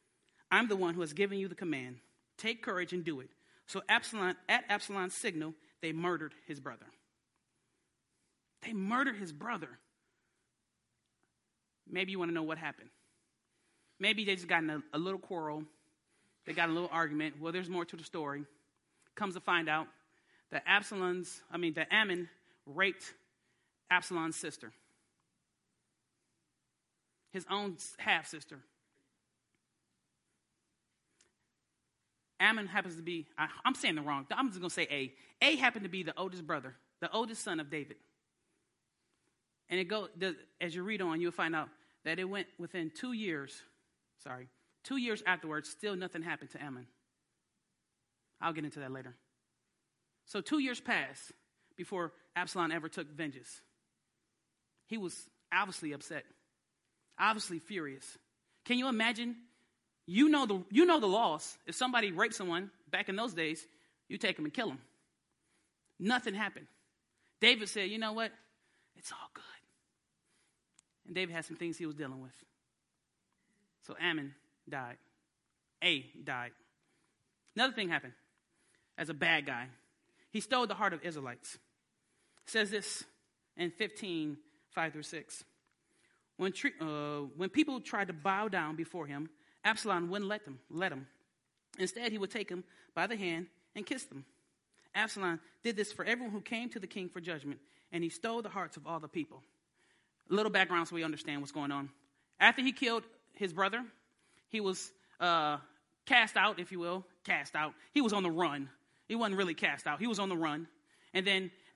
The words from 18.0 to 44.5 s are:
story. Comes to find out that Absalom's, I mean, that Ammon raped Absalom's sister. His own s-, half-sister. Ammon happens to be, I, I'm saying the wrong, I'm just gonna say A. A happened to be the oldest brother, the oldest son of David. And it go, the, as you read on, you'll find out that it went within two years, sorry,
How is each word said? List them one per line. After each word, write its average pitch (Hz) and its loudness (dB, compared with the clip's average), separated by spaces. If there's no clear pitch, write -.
story. 147 -6
Comes 196 -2
to 180 -10
find 170 4
out 156 2
that 156 -2
Absalom's, 185 2
I 170 -4
mean, 170 0
that 160 -2
Ammon 185 4
raped 180 0
Absalom's 175 2
sister. 135 -8
His 190 -8
own 202 -2
s-, - -12
half-sister. 156 -2
Ammon 208 6
happens 185 -2
to 165 -10
be, 165 -6
I, 151 0
I'm 262 4
saying 190 0
the 151 -2
wrong, 143 -2
I'm 247 2
just 185 -8
gonna 175 -4
say 165 0
A. 135 -4
A 285 8
happened 233 2
to 190 -4
be 185 -4
the 156 -6
oldest 180 -6
brother, 135 -4
the 170 -6
oldest 220 -2
son 175 -2
of 147 -6
David. 143 -8
And 180 2
it 185 2
go, 196 -2
the, 180 0
as 170 -4
you 180 -4
read 208 -2
on, 170 0
you'll 170 0
find 165 2
out 151 -2
that 165 -2
it 185 -2
went 196 -4
within 165 -6
two 254 -6
years, 165 -4
sorry, 127 -12